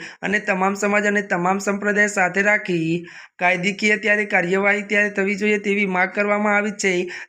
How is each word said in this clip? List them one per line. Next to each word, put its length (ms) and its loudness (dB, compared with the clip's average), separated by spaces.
અને 200 0
તમામ 340 0
સમાજ 320 0
અને 160 2
તમામ 420 0
સંપ્રદાય 500 0
સાથે 260 2
રાખી 480 0
કાયદેકીય 600 2
ત્યારે 280 0
કાર્યવાહી 580 2
ત્યારે 320 0
થવી 220 0
જોઈએ 220 2
તેવી 280 0
માગ 240 0
કરવામાં 460 0
આવી 180 -2
છે. 160 0